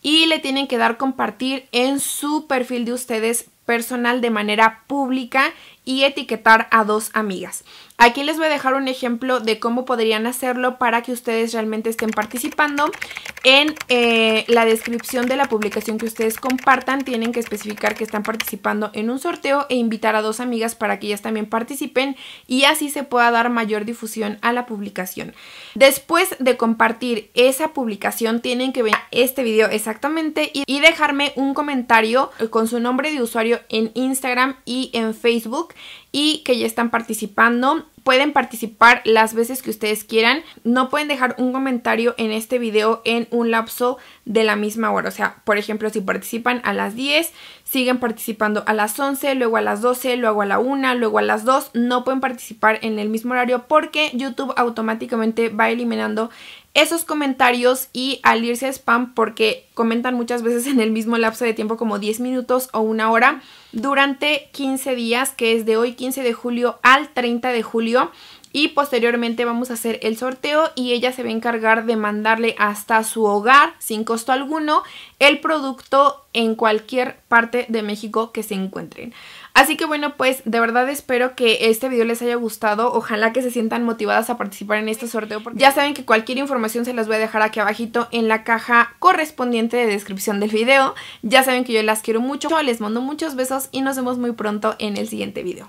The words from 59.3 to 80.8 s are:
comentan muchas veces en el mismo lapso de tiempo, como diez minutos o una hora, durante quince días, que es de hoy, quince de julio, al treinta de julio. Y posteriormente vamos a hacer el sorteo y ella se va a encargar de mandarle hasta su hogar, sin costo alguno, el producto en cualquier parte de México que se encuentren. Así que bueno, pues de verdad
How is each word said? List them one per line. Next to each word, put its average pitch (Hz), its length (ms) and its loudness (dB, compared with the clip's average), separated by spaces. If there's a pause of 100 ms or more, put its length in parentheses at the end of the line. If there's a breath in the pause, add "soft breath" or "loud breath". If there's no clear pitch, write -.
comentan 240 400 0
muchas 240 300 -2
veces 240 240 0
en 262 140 4
el 220 100 2
mismo 226 260 0
lapso 226 280 0
de 226 80 0
tiempo, 220 240 -4
como 208 220 -2
diez 214 200 -2
minutos 254 540 -2
o 220 80 0
una 220 300 0
hora, 254 300 4 (300 loud breath)
durante 277 800 0
quince 269 420 -4
días, 240 360 0
que 226 260 0
es 220 100 -2
de 220 120 2
hoy, 240 160 0
quince 254 280 -6
de 240 120 0
julio, 240 500 -2
al 269 300 6
treinta 240 400 -2
de 226 100 -2
julio. 233 480 0 (400 loud breath)
Y 302 180 0
posteriormente 240 720 0
vamos 240 260 -2
a 240 40 -6
hacer 226 280 -4
el 226 160 -2
sorteo 294 580 0
y 247 180 -2
ella 247 180 0
se 247 120 -10
va 233 60 -4
a 220 40 -4
encargar 226 520 2
de 226 120 0
mandarle 220 600 0
hasta 208 460 0
su 220 220 0
hogar, 254 540 6
sin 220 260 -4
costo 226 260 -2
alguno, 302 500 0 (380 loud breath)
el 302 220 6
producto 277 920 2
en 226 240 0
cualquier 220 640 0 (100)
parte 233 400 2
de 220 160 -4
México 214 480 -4
que 220 120 -8
se 214 100 -8
encuentren. 190 600 -8 (400 loud breath)
Así 277 220 4
que 339 80 -4
bueno, 294 320 -2
pues 262 300 0
de 226 160 0
verdad 240 260 2